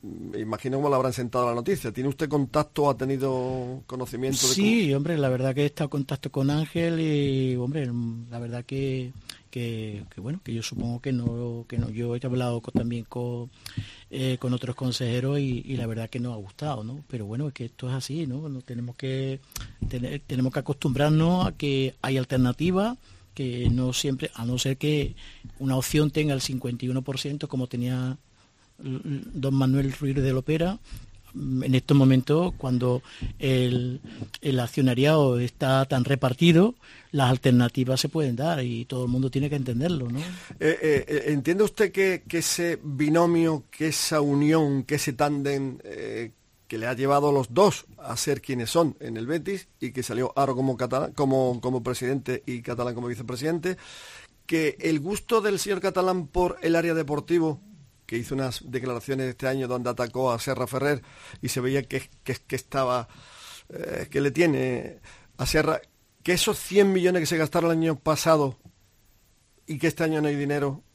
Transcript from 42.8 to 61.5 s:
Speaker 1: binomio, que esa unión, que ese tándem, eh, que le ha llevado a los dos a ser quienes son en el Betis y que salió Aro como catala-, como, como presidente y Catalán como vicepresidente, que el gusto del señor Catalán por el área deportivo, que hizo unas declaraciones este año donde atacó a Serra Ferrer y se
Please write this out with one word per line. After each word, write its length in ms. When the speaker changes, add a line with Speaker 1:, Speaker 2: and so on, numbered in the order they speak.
Speaker 1:
binomio, 880
que 160
esa 320
unión, 640
que 120
ese 180
tándem, 720
eh, 460
que 100
le 100
ha 60
llevado 360
a 40
los 200
dos 320
a 200
ser 240
quienes 280
son 300
en 160
el 120
Betis 420
y 120
que 120
salió 340
Aro 180
como 200
catala-, 380
como, 480
como 200
presidente 640
y 160
Catalán 340
como 120
vicepresidente, 680
que 360
el 180
gusto 400
del 200
señor 200
Catalán 480
por 340
el 140
área 180
deportivo, 680
que 120
hizo 180
unas 340
declaraciones 600
este 180
año 220
donde 200
atacó 440
a 60
Serra 280
Ferrer 340
y 60
se 140